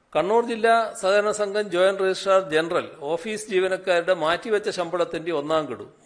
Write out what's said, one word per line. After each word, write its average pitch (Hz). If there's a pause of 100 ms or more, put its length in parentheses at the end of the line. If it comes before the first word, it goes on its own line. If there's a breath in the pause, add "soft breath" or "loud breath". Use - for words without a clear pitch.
(160)
കണ്ണൂർ 208
ജില്ലാ 226
സഹകരണ 208
സംഘം 208
ജോയിന്റ് 190
രജിസ്ട്രാർ 190
ജനറൽ 156
ഓഫീസ് 170
ജീവനക്കാരുടെ 185
മാറ്റിവെച്ച 180
ശമ്പളത്തിന്റെ 170
ഒന്നാം 151
ഗഡു 110 (120)